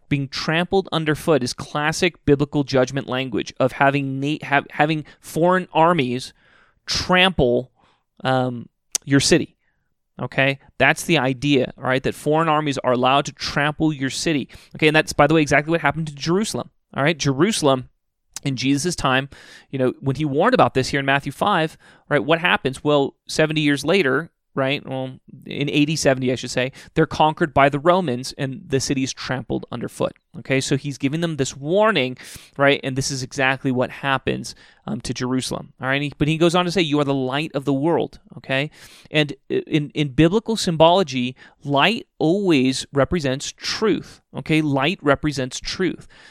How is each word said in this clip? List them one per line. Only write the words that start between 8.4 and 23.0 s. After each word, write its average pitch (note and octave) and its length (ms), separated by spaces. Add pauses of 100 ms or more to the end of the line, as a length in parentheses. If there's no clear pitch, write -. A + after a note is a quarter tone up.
your C#3 140
city. - 380 (640)
Okay, C3+ 380 (180)
that's C#3 240
the E3 160
idea, C3 580
right? B2+ 280
That A#2+ 100
foreign D#3 340
armies D3+ 300
are B2+ 140
allowed B2+ 320
to C3+ 80
trample D3+ 600
your C3+ 180
city. D3 380 (280)
Okay, D#3+ 100
and D3+ 80
that's, D#3 180
by D3 140
the D3 80
way, E3 80
exactly D3 300
what E3 80
happened D3+ 260
to D3 80
Jerusalem. D#3 560 (260)
All C3 60
right, D#3 160
Jerusalem C3+ 680 (560)
in C#3 100
Jesus' C#3 400
time, C3+ 360 (400)
you C#3 80
know, B2+ 220
when C3+ 140
he D3 100
warned D#3 300
about C3 200
this C3 140
here D3 120
in C#3 60
Matthew C#3 260
five, E3+ 440 (320)
right, C#3 160
what D#3+ 140
happens? E3+ 460
Well, D3 320 (100)